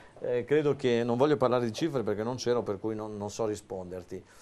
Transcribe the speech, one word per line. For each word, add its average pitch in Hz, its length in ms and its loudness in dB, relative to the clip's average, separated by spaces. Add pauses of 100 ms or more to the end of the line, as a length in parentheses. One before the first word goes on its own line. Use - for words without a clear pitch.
(200)
Eh, 123 260 -2
credo 143 300 4
che, 120 280 2
non 120 140 2
voglio 143 200 6
parlare 123 280 2
di 110 80 -2
cifre 139 300 -2
perché 104 200 -2
non 123 140 -4
c'ero, 120 260 0
per 98 160 -4
cui 110 160 -4
non, 107 220 -8
non 104 120 -6
so 113 160 -4
risponderti. 92 760 -8 (180)